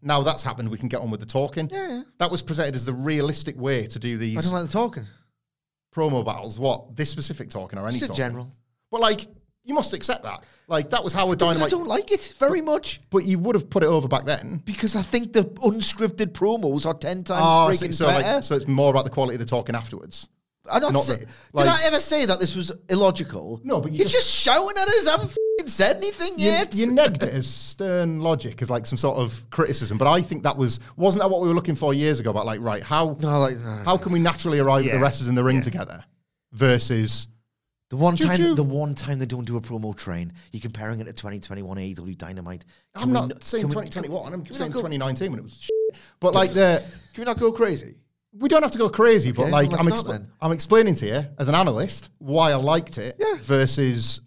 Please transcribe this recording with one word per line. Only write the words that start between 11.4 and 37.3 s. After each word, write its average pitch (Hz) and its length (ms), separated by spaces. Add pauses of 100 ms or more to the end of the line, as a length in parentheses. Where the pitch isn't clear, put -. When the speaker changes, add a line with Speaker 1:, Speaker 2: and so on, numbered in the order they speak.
Speaker 1:
Dynamite 151 120
Speaker 2:
I - 100
don't 339 100
like 403 240
it - 260
very 302 240
Speaker 1:
But 311 120
Speaker 2:
much. - 360
Speaker 1:
But 190 160
you 185 140
would 214 160
have 160 140
put 175 140
it 156 40
over 156 200
back 131 180
then. 151 400
Speaker 2:
Because 214 300
I 208 60
think 233 300
the 214 120
unscripted 208 880
promos 180 520
are 165 80
ten 180 300
times 180 200
Speaker 1:
Oh, 165 280
Speaker 2:
freaking 175 220
Speaker 1:
so, 165 120
so, - 20
like, 139 180
Speaker 2:
better. 254 160
Speaker 1:
so - 140
it's 143 120
more 139 240
about 135 140
the 131 60
quality 131 240
of 117 40
the 117 60
talking 117 300
afterwards. - 520 (440)
Speaker 2:
I - 80
don't 196 140
Speaker 1:
Not 139 100
Speaker 2:
say, 135 140
Speaker 1:
the, - 80
Speaker 2:
did - 40 (240)
Speaker 1:
like 143 160
Speaker 2:
I 320 160
ever 208 140
say 294 260
that 185 140
this 185 160
was 180 160 (180)
illogical? 139 720
Speaker 1:
No, 254 160
but 151 120
you - 80
Speaker 2:
You're 403 80
Speaker 1:
just - 80
Speaker 2:
just - 200
shouting 370 460
at 392 60
us. 403 200
I 302 40
haven't - 180
f***ing - 380
said 214 300
anything 381 420
Speaker 1:
You, 202 100
Speaker 2:
yet. 208 240
Speaker 1:
you 220 140
negged 247 340
it 185 100
as 127 160
stern 175 720
logic, 156 440
as, 117 80
like, 120 160
some 123 100
sort 135 220
of 113 320
criticism. 113 480
But 135 80
I 170 160
think 170 180
that 143 160
was, 123 220 (180)
wasn't 190 240
that 190 80
what 180 120
we 180 60
were 170 60
looking 175 220
for 147 180
years 147 260
ago? 113 120
About, 104 160
like, 110 140
right, 107 200
how, 156 380
Speaker 2:
No, 147 200
like, 131 180
no, 117 60 (140)
no, 104 60
Speaker 1:
how 185 120
Speaker 2:
no. - 40
Speaker 1:
can 180 120
we 175 80
naturally 165 380
arrive 135 300
at - 40
the 113 60
Speaker 3:
Yeah. 127 60
Speaker 1:
wrestlers 131 240
in 123 80
the 123 80
ring 131 140
Speaker 3:
Yeah. 127 60
Speaker 1:
together? 104 400 (480)
Versus 113 760 (640)